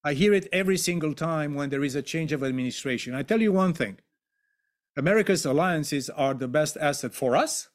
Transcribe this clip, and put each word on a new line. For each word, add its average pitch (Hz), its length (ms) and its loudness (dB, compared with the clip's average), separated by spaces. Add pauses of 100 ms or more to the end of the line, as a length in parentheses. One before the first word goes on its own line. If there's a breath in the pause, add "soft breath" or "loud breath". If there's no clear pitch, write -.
I 147 100 0
hear 196 180 4
it 196 200 2
every 190 240 2
single 160 380 -2
time 156 420 -2
when 143 140 -4
there 139 120 0
is 139 140 -2
a 143 60 -2
change 160 280 -4
of 139 140 -2
administration. 127 680 -4
I 135 120 -4
tell 220 180 2
you 214 100 4
one 185 220 4
thing, - 240 -4 (960)
America's 196 480 2
alliances 147 640 0
are 135 220 0
the 131 140 -4
best 151 300 0
asset 139 360 -2
for 127 220 0
us. 277 400 0